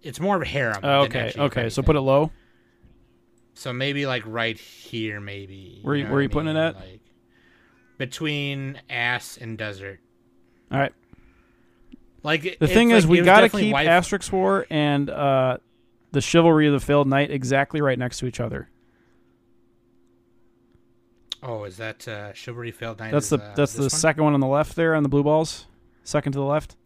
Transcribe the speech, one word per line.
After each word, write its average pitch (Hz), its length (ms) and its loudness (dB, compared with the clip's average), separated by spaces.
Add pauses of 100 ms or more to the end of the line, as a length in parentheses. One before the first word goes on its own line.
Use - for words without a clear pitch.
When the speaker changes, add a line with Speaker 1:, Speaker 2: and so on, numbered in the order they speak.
Speaker 1:
It's 135 160 -14
more 196 160 0
of 175 60 -2
a 135 40 -4
harem 113 380 -2
Speaker 2:
Oh, 139 180 4
Speaker 1:
than 135 80 2
Speaker 2:
okay, 123 100 -4
Speaker 1:
ecchi, 113 100 -4
if - 100 -10
Speaker 2:
okay. 143 160 0
So 127 60 0
Speaker 1:
anything. 117 220 -4
Speaker 2:
put 151 120 4
it 143 60 0
low? 139 300 2 (1200)
Speaker 1:
So 127 180 -10
maybe, 139 320 -2
like, 127 220 -4
right 113 300 -4
here, 110 640 -10
maybe. 98 640 -16
Speaker 2:
Where 139 140 -4
you, 143 80 -2
Speaker 1:
know 104 80 -8
Speaker 2:
where 139 60 2
Speaker 1:
what 139 40 2
Speaker 2:
you 139 80 0
Speaker 1:
I - 20 -4
Speaker 2:
putting - 180 -2
it 156 40 -4
Speaker 1:
mean? 160 100 0
Speaker 2:
at? 160 120 -2
Speaker 1:
Like, 92 240 -20 (960)
between 139 840 -6 (100)
ass 120 520 -6
and 113 160 -10
desert. 98 420 -12 (720)
Speaker 2:
All 131 80 -2
right. 139 140 -2 (1300)
Speaker 1:
Like, 151 220 -2
it, 185 140 -8
Speaker 2:
The 156 60 2
Speaker 1:
it's 180 80 2
Speaker 2:
thing 233 180 6
is, 208 140 8
Speaker 1:
like, 160 60 6
Speaker 2:
we 180 60 8
Speaker 1:
it 175 40 6
was 175 40 4
Speaker 2:
gotta 208 200 10
Speaker 1:
definitely 208 240 0
Speaker 2:
keep - 40 0
Speaker 1:
wife- 143 140 2
Speaker 2:
Asterix 180 440 2
War 190 380 0
and, 143 400 0
uh, 135 480 0 (540)
the 143 100 0
Chivalry 165 460 6
of 143 60 4
the 135 60 2
Failed 143 280 2
Knight 139 240 0
exactly 135 500 -2
right 131 160 0
next 123 220 -6
to 127 80 -6
each 117 120 -10
other. 120 300 -8 (2750)
Speaker 1:
Oh, 113 220 -10
is 95 120 -16
that, 110 300 -12
uh, 104 260 -14
Chivalry 120 380 -12
Failed 113 280 -12
Knight 110 120 -10
Speaker 2:
That's 143 140 0
Speaker 1:
is, - 60 -8
Speaker 2:
the, 147 60 0
Speaker 1:
uh, 104 180 -8
Speaker 2:
that's 143 180 0
the 139 100 -4
Speaker 1:
this 135 100 -2
one? 156 60 -4
Speaker 2:
second 156 240 2
one 147 100 2
on 139 60 2
the 131 80 0
left 143 280 0
there 165 200 2
on 151 80 0
the 139 60 0
blue 143 140 2
balls. 156 440 0 (360)
Second 147 300 -4
to 139 60 -6
the 135 60 -2
left. 147 300 -4 (100)